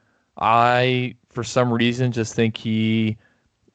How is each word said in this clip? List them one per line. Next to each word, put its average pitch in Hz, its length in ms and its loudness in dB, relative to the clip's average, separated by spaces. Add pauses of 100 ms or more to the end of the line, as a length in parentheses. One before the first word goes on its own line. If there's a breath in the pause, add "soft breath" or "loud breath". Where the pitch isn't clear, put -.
(400)
I, 123 760 2 (140)
for 120 160 -8
some 123 280 0
reason, 120 380 0
just 113 240 -4
think 113 220 0
he 110 600 -2 (580)